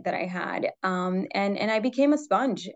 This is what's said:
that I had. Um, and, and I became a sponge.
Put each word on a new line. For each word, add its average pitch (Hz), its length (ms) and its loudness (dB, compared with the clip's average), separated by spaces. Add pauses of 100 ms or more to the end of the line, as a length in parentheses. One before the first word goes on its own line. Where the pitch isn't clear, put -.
that 180 80 -2
I - 100 -2
had. - 480 -4 (100)
Um, 185 500 0
and, 202 260 0
and 214 120 0
I 220 100 2
became 269 340 4
a 294 40 4
sponge. 220 580 0